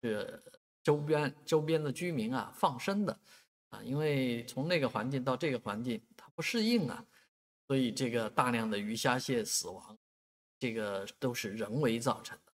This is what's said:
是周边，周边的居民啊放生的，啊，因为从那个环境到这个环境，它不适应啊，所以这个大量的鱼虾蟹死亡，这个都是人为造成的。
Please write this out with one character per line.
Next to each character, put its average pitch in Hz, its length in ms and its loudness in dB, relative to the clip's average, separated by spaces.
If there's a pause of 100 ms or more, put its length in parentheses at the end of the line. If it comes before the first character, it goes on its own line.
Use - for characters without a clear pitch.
是 107 400 -2 (400)
周 147 140 4
边， 147 360 0 (120)
周 156 180 2
边 151 200 2
的 143 100 -2
居 175 180 -4
民 123 240 -2
啊 117 220 -4
放 135 220 2
生 202 280 0
的， - 100 -2 (540)
啊， 104 140 -14
因 127 120 -2
为 131 500 0
从 135 200 -4
那 170 140 4
个 131 80 2
环 110 200 0
境 135 160 0
到 127 120 2
这 147 160 0
个 123 80 0
环 104 220 -4
境， 117 180 -2 (160)
它 - 180 -20
不 165 80 -8
适 220 220 0
应 220 240 4
啊， - 160 -8 (640)
所 135 80 2
以 123 160 4
这 123 180 0
个 117 180 0
大 123 220 4
量 113 180 2
的 107 80 0
鱼 104 200 -2
虾 123 200 4
蟹 127 280 0
死 - 240 -2
亡， 92 280 -14 (640)
这 120 160 -2
个 101 320 -2 (140)
都 127 120 0
是 113 180 -4
人 110 300 -2
为 117 200 2
造 120 220 0
成 - 220 -12
的。 - 140 -20